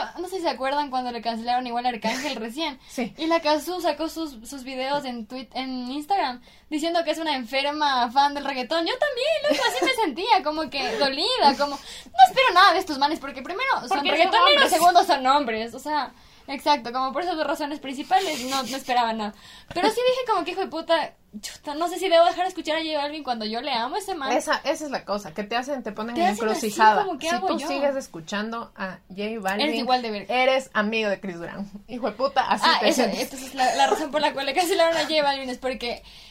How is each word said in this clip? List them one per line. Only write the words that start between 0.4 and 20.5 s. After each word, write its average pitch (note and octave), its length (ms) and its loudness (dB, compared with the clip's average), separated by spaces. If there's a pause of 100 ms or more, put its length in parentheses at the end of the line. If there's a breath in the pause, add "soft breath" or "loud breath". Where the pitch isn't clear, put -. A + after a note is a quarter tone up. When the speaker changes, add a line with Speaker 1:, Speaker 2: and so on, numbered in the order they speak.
Speaker 1:
se E4 80 0
acuerdan C4+ 400 -2
cuando B3+ 200 -4
le A#3 120 -8
cancelaron A#3 440 -2
igual A#3+ 200 -4
a - 20 0
Arcángel B3+ 480 -4
<laughs> - 0 -
recién. B3+ 500 -6
Speaker 2:
Sí. A3 300 -6
Speaker 1:
Y D#4+ 120 -4
la E4 120 4
Cazzu D#4+ 400 0
sacó D#4 300 -2
sus, C#4 360 -10
sus C#4 160 -12
videos C4+ 440 -4
en A#3+ 200 -8
Twitter, B3+ 320 -12
en B3+ 320 -8
Instagram, D4 520 -2 (260 soft breath)
diciendo E4 340 0
que D#4+ 100 0
es D#4 60 -6
una D#4+ 160 -2
enferma C4+ 760 0
fan C#4+ 220 4
del C#4+ 100 -6
reggaetón. C#4 420 -2
Yo G#4 120 -2
también, D5 600 0
loco, B4+ 60 0 (100)
así A#4+ 120 -2
me A#4 180 2
sentía, F#4 400 2
como D#4 240 -2
que B3 300 -4
dolida, C#4+ 600 2
como, C#4+ 180 -2
no - 420 -8 (100)
espero C5 240 2
nada F4+ 220 8
de E4+ 60 0
estos C#4+ 180 -4
manes, D4 200 0
porque C4+ 220 -12
primero G4 380 -4
son B3+ 100 -8
Speaker 2:
Porque F#4+ 80 0 (140)
son - 0 -
Speaker 1:
reggaetoneros, F#4 440 6 (100)
Speaker 2:
hombres. - 60 4
Speaker 1:
segundo F4 340 6
son C4+ 220 2
hombres, A#3 480 2
o C4 40 -12
sea, D4 340 -2 (340 soft breath)
exacto, C#4 460 0
como C4 200 -2
por D4 100 -2
esas F4 140 -2
dos D4+ 100 -2
razones D4 340 -4
principales, D4 680 -2
no, C4+ 120 0
no B3 140 -6
esperaba A#3+ 360 0
nada. G#3 220 -4 (400 loud breath)
Pero F#4 140 2
sí A4 80 0
dije B4+ 340 2
como F4+ 140 0
que, F4+ 80 -6